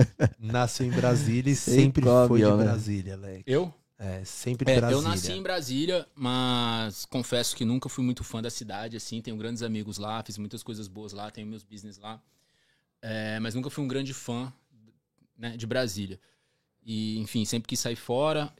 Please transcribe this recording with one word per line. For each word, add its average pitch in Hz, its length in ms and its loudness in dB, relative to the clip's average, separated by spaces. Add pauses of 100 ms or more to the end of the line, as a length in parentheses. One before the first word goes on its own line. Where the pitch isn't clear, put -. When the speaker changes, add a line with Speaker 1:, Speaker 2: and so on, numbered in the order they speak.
(100)
Speaker 1:
<laughs> - 280 2
Speaker 2:
Nasceu 120 480 0
em 123 40 0
Brasília 123 600 4
e 131 40 2
Speaker 1:
Sei - 180 2
Speaker 2:
sempre 135 280 6
Speaker 1:
qual 123 260 8
Speaker 2:
foi 113 100 6
de 107 60 8
Speaker 1:
avião, 104 140 8
né? 110 60 4
Speaker 2:
Brasília, 101 520 0
Leque. 98 300 -12
Speaker 3:
Eu? 151 260 0 (320)
Speaker 2:
É, 92 200 -6
sempre 123 440 -2
Speaker 3:
É, 131 60 8
eu 123 60 8
Speaker 2:
Brasília. 131 280 4
Speaker 3:
nasci 175 240 0
em 190 100 -6
Brasília, 170 680 -2
mas 123 920 0
confesso 123 500 -2
que 120 100 -4
nunca 127 240 0
fui 131 160 -6
muito 123 200 -2
fã 113 180 -8
da 117 80 -8
cidade, 113 460 -10
assim. 113 260 -8
Tenho 113 140 -8
grandes 113 260 -6
amigos 107 340 -4
lá, 107 280 -6
fiz 104 140 -14
muitas 104 220 -10
coisas 107 280 -12
boas 101 240 -16
lá, 104 180 -12
tenho 107 160 -14
meus 107 160 -12
business 101 360 -20
lá. 110 220 -14 (800)
É, 110 380 -4
mas 113 160 -4
nunca 127 160 -6
fui 147 140 -6
um - 20 -4
grande 135 260 -4
fã, 127 400 -8 (840)
né, 117 180 -8
de 113 120 -8
Brasília. 104 500 -2 (680)
E, 110 360 -4
enfim, 107 240 -2
sempre 117 240 -4
quis 120 100 -4
sair 120 160 -4
fora, 147 640 -2